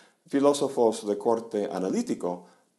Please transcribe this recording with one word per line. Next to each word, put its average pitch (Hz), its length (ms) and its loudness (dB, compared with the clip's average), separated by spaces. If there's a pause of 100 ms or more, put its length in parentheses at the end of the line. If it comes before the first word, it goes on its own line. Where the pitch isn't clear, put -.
(280)
Filósofos 135 800 2
de 104 100 0
corte 113 540 -2
analítico 92 760 -4 (340)